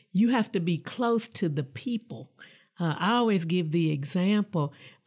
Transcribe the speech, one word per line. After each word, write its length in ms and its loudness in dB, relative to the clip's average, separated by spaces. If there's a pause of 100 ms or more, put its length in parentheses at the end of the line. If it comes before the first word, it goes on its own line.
(120)
you 180 4
have 220 2
to 80 0
be 180 0
close 500 -2
to 200 -4
the 140 -2
people. 680 -8 (480)
Uh, 180 0
I 140 0
always 320 2
give 260 0
the 220 2
example, 800 0 (340)